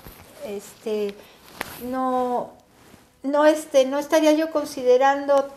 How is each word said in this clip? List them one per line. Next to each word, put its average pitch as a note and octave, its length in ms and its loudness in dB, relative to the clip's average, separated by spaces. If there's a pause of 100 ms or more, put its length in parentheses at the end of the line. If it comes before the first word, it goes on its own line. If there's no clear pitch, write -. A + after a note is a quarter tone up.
(440)
este, G#3 680 -8 (760)
no, B3+ 640 -4 (680)
no, D4 240 0
este, D4+ 400 2
no C#4 140 -4
estaría D#4 320 2
yo D#4+ 180 0
considerando C#4 960 2 (140)